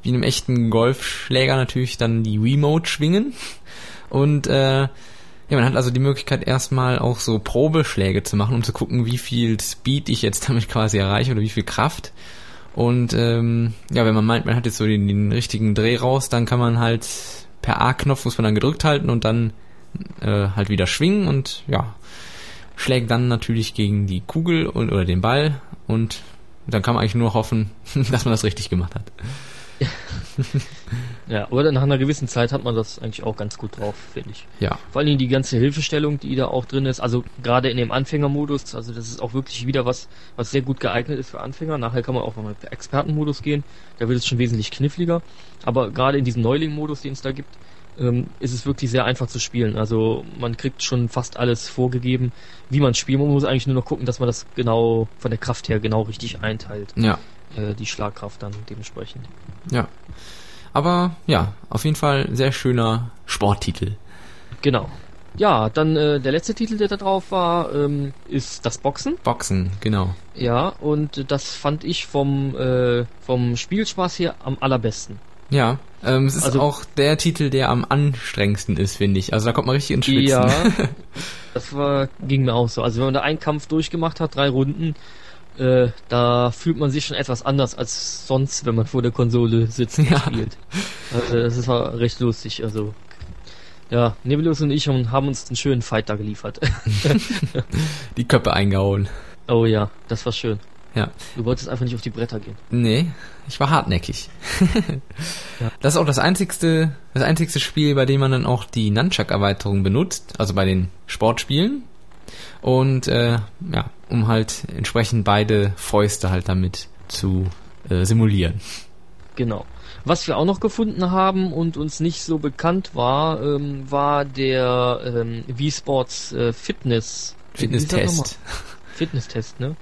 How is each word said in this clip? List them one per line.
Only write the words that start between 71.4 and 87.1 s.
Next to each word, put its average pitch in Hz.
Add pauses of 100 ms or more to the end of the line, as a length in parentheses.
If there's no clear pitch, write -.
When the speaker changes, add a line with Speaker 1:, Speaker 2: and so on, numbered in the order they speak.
Speaker 2:
fand 151
ich -
vom, 139
äh, 127 (160)
vom 123
Spielspaß 185
her 170 (100)
am 131
allerbesten. 117 (300)
Speaker 1:
Ja, 131 (260)
ähm, 131
es 135
ist -
Speaker 2:
Also 135
Speaker 1:
auch 143 (120)
der 147
Titel, 151
der 131
am 123
anstrengendsten 117
ist, 98
finde 98
ich. -
Also 110
da 120
kommt -
man 131
richtig 139
ins 127
Schwitzen. 135
Speaker 2:
Ja, 127 (580)
Speaker 1:
<laughs> -
Speaker 2:
das -
war, 139 (180)
ging 135
mir 117
auch 120
so. 117
Also 117
wenn 127
man 135
da 139
einen 151
Kampf 151
durchgemacht 160
hat, 160
drei 139
Runden, 143 (640)
äh, 127 (200)
da 120
fühlt 160
man 143
sich 143
schon -